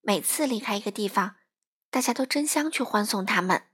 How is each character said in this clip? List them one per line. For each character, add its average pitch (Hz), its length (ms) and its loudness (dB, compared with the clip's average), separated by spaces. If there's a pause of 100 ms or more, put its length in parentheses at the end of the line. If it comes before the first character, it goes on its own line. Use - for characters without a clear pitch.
每 196 200 2
次 - 260 0
离 233 140 -2
开 208 160 -2
一 208 40 -4
个 208 100 -4
地 202 180 -4
方， 196 280 0 (520)
大 262 120 0
家 262 120 0
都 262 140 0
争 294 200 0
相 311 240 0
去 - 120 -2
欢 214 220 2
送 202 200 -2
他 208 160 2
们。 180 340 0